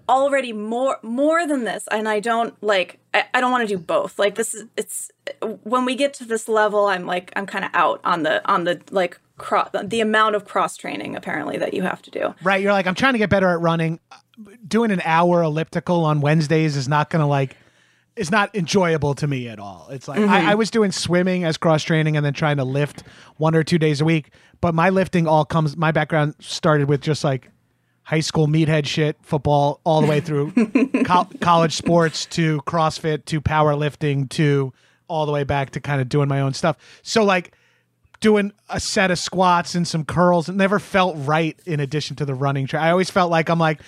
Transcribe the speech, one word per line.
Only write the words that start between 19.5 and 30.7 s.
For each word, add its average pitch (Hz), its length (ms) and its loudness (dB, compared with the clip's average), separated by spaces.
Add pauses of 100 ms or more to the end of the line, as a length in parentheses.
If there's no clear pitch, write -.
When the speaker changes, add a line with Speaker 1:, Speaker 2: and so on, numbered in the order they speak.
Speaker 2:
all." 98 320 -16
It's 135 160 -14
like, 147 120 -4
Speaker 1:
Mm-hmm. 208 120 2
Speaker 2:
I, 180 200 4
I 208 40 2
was 214 160 0
doing 208 200 2
swimming 180 520 -2
as 160 140 -2
cross 160 260 2
training 156 340 0
and 147 80 -2
then 143 80 -2
trying 147 240 -2
to 139 60 -2
lift 139 400 -4 (340)
one 160 180 0
or 160 80 4
two 175 160 0
days 151 220 2
a 156 40 2
week. 160 240 0 (320)
But 170 140 0
my 165 140 4
lifting 185 380 2
all 156 180 4
comes, 156 320 0
my 160 140 0
background 151 480 0
started 151 500 0
with 143 120 0
just, 151 220 -2
like, 135 260 -2 (540)
high 160 180 -2
school 156 260 0
meathead 156 400 2
shit, 156 360 -2
football, 147 600 0
all 156 180 2
the 151 60 4
way 151 120 2
through 143 320 -4
Speaker 1:
<laughs> 233 540 0